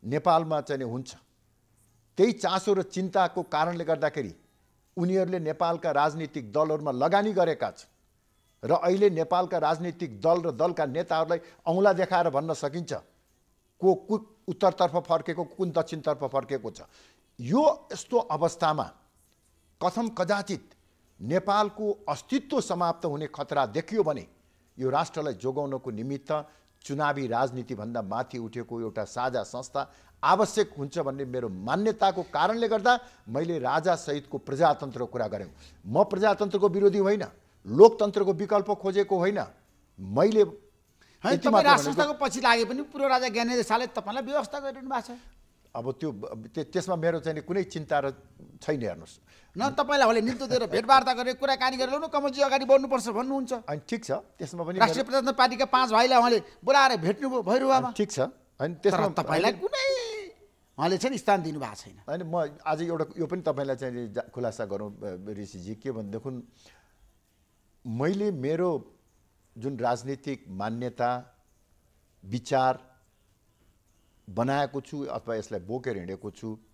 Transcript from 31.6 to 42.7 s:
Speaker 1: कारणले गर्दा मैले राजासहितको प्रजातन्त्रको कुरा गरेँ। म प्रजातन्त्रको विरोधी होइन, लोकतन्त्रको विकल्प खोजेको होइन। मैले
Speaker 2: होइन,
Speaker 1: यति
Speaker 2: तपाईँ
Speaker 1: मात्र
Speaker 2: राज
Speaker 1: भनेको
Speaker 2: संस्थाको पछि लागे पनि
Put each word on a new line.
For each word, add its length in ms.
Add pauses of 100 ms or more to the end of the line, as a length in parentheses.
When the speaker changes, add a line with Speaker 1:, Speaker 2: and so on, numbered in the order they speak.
Speaker 1:
कारणले 440
गर्दा 320 (300)
मैले 300
राजासहितको 800
प्रजातन्त्रको 680
कुरा 220
गरेँ। 260 (320)
म 180
प्रजातन्त्रको 680
विरोधी 280
होइन, 260 (440)
लोकतन्त्रको 680
विकल्प 380
खोजेको 460
होइन। 220 (600)
मैले 420
Speaker 2:
होइन, 920
Speaker 1:
यति 40
Speaker 2:
तपाईँ 160
Speaker 1:
मात्र 140
Speaker 2:
राज 100
Speaker 1:
भनेको 160
Speaker 2:
संस्थाको 200
पछि 280
लागे 240
पनि 160